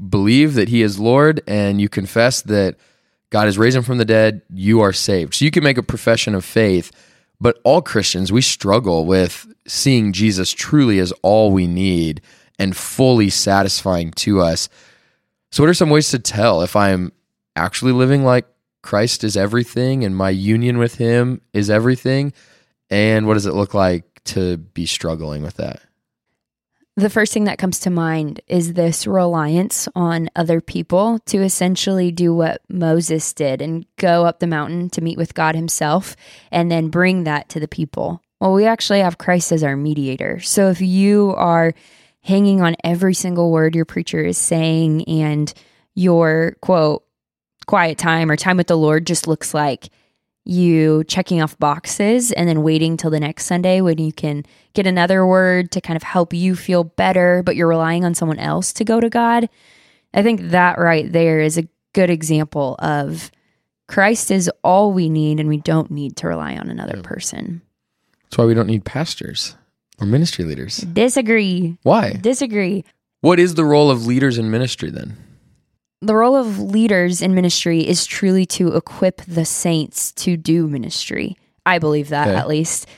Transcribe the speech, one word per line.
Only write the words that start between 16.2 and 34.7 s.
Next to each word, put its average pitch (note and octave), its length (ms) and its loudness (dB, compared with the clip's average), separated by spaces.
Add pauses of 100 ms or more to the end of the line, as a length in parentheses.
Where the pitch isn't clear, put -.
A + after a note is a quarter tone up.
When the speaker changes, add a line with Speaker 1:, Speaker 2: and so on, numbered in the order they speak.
Speaker 1:
if F2+ 120 -4
I'm G2 380 0 (420)
actually F#2+ 380 -2
living C3 320 2
like B2+ 220 2 (360)
Christ A2 420 -2
is G2+ 120 -2
everything A#2+ 680 -2
and F#2+ 120 -2
my F#2+ 140 0
union A2+ 480 0
with A#2 180 0
him A#2+ 440 0 (120)
is G#2 180 0
everything? B2+ 600 0 (580)
And G#2+ 360 2
what G#2+ 80 2
does G2+ 120 0
it D#2 80 -2
look G2+ 200 -2
like F#2 300 0 (200)
to F2+ 320 -2
be E2+ 300 -8
struggling D#2 560 -6
with D#2+ 160 -12
that? - 220 -10 (1160)
Speaker 2:
The G3+ 140 2
first G#3+ 220 0
thing G#3+ 120 0
that G3+ 140 -2
comes F#3 220 -4
to F#3 100 -2
mind D#3+ 580 -2
is E3+ 240 -2
this E3 340 -2
reliance F3 880 0
on E3 400 -2
other E3 260 0
people G3 640 -2
to G3+ 160 -2
essentially F#3 680 0
do E3+ 240 0
what E3 340 0
Moses E3 640 0
did C#3 300 -4
and E3 240 -8 (120)
go E3+ 280 2
up E3 140 -2
the F3 80 -2
mountain E3+ 420 -4